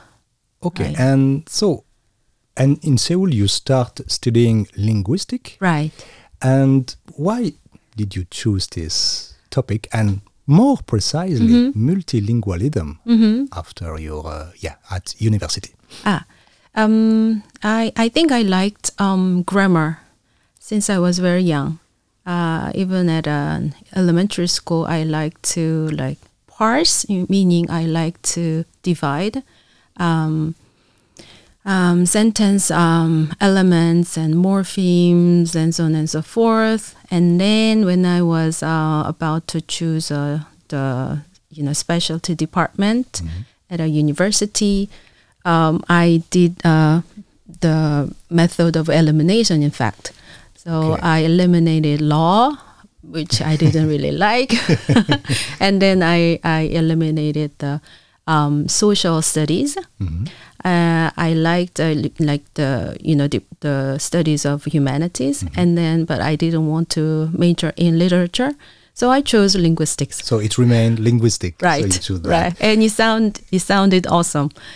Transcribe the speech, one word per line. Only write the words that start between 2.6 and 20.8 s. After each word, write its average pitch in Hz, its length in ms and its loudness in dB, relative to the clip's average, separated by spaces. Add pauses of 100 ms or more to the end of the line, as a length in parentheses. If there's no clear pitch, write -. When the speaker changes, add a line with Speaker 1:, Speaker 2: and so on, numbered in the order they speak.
Speaker 1:
in 143 160 2
Seoul, 180 340 0
you 101 160 2
start - 600 -2
studying 113 580 2 (100)
linguistic. 110 840 -4
Speaker 2:
Right. 156 320 -2 (500)
Speaker 1:
And 135 520 2 (220)
why 196 360 -2 (440)
did 104 180 -6
you 90 160 -8
choose 101 360 -2
this - 680 -6 (160)
topic? - 420 -4
And 101 280 0 (260)
more 226 300 4 (100)
precisely, 160 640 0 (240)
Speaker 2:
Mm-hmm. 123 160 0
Speaker 1:
multilingualism 107 1160 -2
Speaker 2:
Mm-hmm. 226 460 2
Speaker 1:
after 80 460 -10
your, 78 280 -10
uh, 78 320 -12
yeah, - 160 -10 (160)
at 95 280 -10
university? 104 560 -2 (300)
Speaker 2:
Ah, - 200 -2 (500)
um, 220 680 2 (200)
I, 220 340 -2
I 226 140 0
think 320 200 2
I 240 120 2
liked, 190 560 -2
um, 185 440 0
grammar 175 580 0 (600)
since 214 300 -4